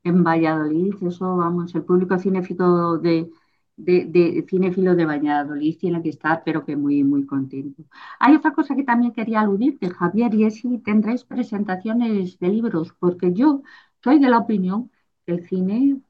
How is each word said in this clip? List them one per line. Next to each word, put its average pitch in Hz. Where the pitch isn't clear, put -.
en 180
Valladolid, 160
eso, 185
vamos, 175
el 160
público 180
cinéfilo 180
de, 165
de, 175
de, 170
cinéfilo 185
de 170
Valladolid 147
tiene 170
que 165
estar, 160
pero 156
que 147
muy, 143
muy 139
contento. 135
Hay 254
otra 311
cosa 294
que 262
también 240
quería 220
aludirte, 208
Javier, 202
y 214
es 214
si 247
tendréis 214
presentaciones 208
de 180
libros, 208
porque 180
yo 277
soy 277
de 277
la 233
opinión 208
que 170
el 175
cine, 220